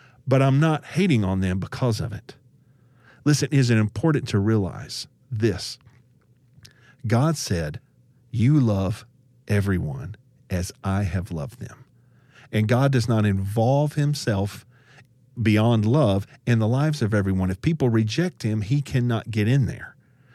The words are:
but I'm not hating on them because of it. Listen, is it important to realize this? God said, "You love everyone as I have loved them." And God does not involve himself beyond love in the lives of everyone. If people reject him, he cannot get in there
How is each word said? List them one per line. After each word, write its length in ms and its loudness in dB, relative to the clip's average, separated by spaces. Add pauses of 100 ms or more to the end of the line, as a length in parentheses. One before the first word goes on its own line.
(280)
but 140 4
I'm 180 4
not 240 2
hating 400 0
on 180 -2
them 180 0
because 420 -4
of 100 -8
it. 240 -14 (880)
Listen, 280 2
is 180 2
it 80 4
important 520 0
to 100 0
realize 680 -2 (240)
this? 460 -4 (1300)
God 300 2
said, 420 -4 (520)
"You 280 4
love 460 0 (420)
everyone 680 -2 (340)
as 220 -4 (120)
I 200 -2
have 280 -4
loved 280 -8
them." 260 -16 (640)
And 160 2
God 240 4
does 160 2
not 200 2
involve 680 0
himself 720 -2 (760)
beyond 460 2
love 400 2 (220)
in 100 4
the 100 2
lives 360 0
of 100 -2
everyone. 380 0
If 100 -8
people 280 0
reject 520 0
him, 200 -2
he 200 0
cannot 480 -2
get 180 0
in 200 4
there 280 -10 (400)